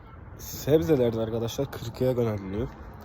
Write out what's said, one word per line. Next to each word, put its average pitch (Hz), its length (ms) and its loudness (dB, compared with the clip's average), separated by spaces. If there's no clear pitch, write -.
sebzelerde 135 800 4
arkadaşlar 113 500 -2
kırkıya 127 420 0
gönderiliyor. 107 560 -2